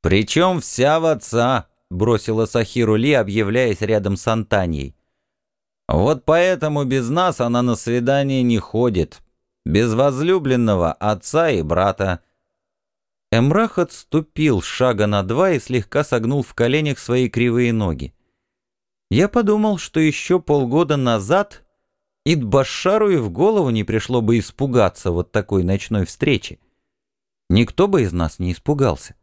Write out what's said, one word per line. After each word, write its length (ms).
"Причём 580
вся 400
в 60
отца", 640
бросила 540
Сахиру 500
Ли, 180
объявляясь 680
рядом 340
с 120
Антаньей. 680
"Вот 360
поэтому 640
без 240
нас 320
она 200
на 140
свидание 680
не 160
ходит. 640
Без 280
возлюбленного 1000
отца 580
и 100
брата". 600
Эмрах 460
отступил 840
шага 440
на 180
два 280
и 80
слегка 440
согнул 400
в 100
коленях 440
свои 320
кривые 440
ноги. 400
Я 180
подумал, 500
что 220
ещё 400
полгода 560
назад 680
Идбашару 840
и 80
в 120
голову 400
не 140
пришло 380
бы 180
испугаться 720
вот 200
такой 320
ночной 420
встречи. 540
Никто 380
бы 160
из 100
нас 260
не 140
испугался. 680